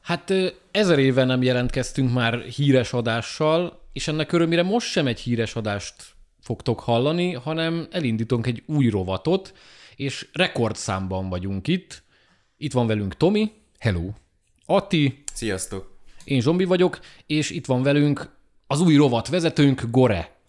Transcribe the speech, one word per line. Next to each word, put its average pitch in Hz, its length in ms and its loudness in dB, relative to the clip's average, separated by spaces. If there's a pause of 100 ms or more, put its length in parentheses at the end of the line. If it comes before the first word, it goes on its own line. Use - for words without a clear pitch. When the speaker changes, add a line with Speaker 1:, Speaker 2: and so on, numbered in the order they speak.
Speaker 1:
Hát, - 280 -6
ö, 185 180 0 (220)
ezer 185 280 4
éve 131 260 4
nem 127 180 2
jelentkeztünk 123 680 0
már 120 260 0
híres 131 540 2
adással, 139 1000 -2
és - 160 -8
ennek 156 240 -4
örömére 170 300 2
most 208 280 -2
sem 151 160 0
egy 117 140 -2
híres 117 360 -2
adást 104 380 -6 (460)
fogtok - 400 -4
hallani, 156 520 0
hanem 165 580 -6
elindítunk 117 560 -2
egy 117 200 -4
új 143 220 2
rovatot, 101 680 -2 (420)
és - 360 -8
rekordszámban 95 960 -4
vagyunk 92 400 -6
itt. - 340 -6 (540)
Itt 147 160 -8
van 120 140 0
velünk 107 300 -2
Tomi. 208 360 2 (260)
Speaker 2:
Hello. 92 320 -2 (560)
Speaker 1:
Ati. 165 560 0 (100)
Speaker 3:
Sziasztok. 95 680 -8 (260)
Speaker 1:
Én 135 160 0
Zsombi 170 240 2
vagyok, 180 340 2 (280)
és 151 240 -2
itt - 160 -8
van 131 160 0
velünk 143 540 2 (300)
az 143 140 -2
új 165 160 6
rovatvezetőnk, 143 960 2
Gore. 113 460 2 (120)